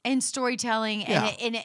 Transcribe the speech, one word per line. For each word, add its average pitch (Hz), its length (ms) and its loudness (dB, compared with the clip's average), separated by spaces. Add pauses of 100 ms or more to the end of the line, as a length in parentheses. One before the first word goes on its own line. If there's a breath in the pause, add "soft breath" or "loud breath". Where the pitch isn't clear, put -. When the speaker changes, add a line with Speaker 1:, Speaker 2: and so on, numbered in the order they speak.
Speaker 1:
And 254 180 2
storytelling, 220 800 0
and 233 220 2
Speaker 2:
Yeah. 214 200 -2
Speaker 1:
and, 226 180 -2